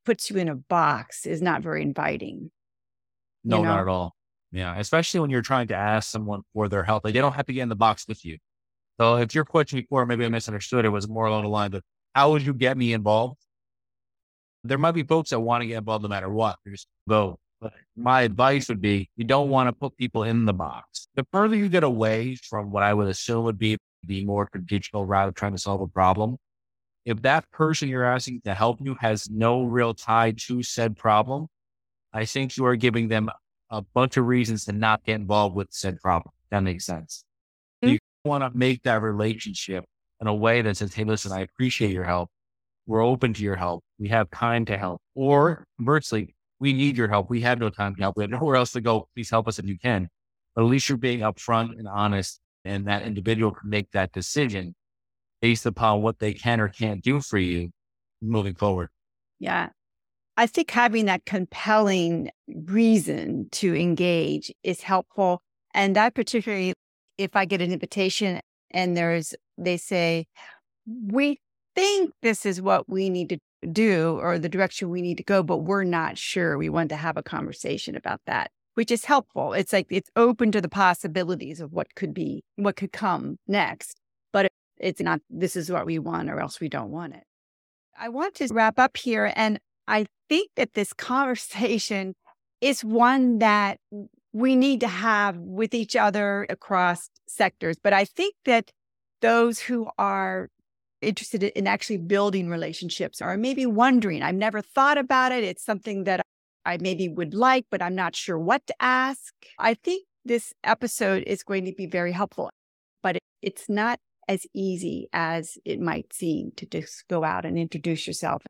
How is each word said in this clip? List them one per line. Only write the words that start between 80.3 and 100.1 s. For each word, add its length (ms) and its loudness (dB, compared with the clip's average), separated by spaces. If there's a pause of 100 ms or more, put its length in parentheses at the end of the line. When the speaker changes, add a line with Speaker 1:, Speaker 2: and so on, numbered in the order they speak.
Speaker 1:
to 80 0
the 80 -2
possibilities 920 -2
of 120 -12
what 220 -6
could 200 -6
be, 280 -6 (140)
what 200 0
could 160 -8
come 440 -4 (100)
next, 540 -2 (320)
but 180 2 (280)
it's 220 -4
not, 200 -2 (100)
"This 240 -4
is 160 -6
what 160 -2
we 140 -2
want 280 -6
or 120 -6
else 180 -8
we 100 -6
don't 220 -8
want 240 -12
it." 80 -20 (720)
I 120 -12
want 280 -6
to 160 -4
wrap 280 4
up 160 4
here. 400 0
And 240 0 (260)
I 200 0 (220)
think 280 0
that 180 -2
this 180 -2
<laughs> 200 -8
conversation 1040 -2 (460)
is 240 2
one 540 4
that 400 4 (540)
we 240 2
need 240 4
to 80 0
have 480 0
with 380 -4
each 200 -4
other 540 2
across 600 0 (200)
sectors. 520 0
But 120 4
I 120 6
think 300 -2 (120)
that 260 2 (480)
those 400 4
who 360 -4
are 520 -2 (520)